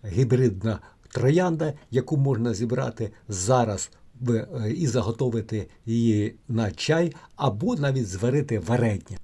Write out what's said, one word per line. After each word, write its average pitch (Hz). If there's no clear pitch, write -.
гібридна 110
троянда, 156
яку 127
можна 120
зібрати 117
зараз 107
в-, 123
е, 113
і 170
заготовити 113
її 113
на 110
чай 165
або 143
навіть 135
зварити 117
варення. 117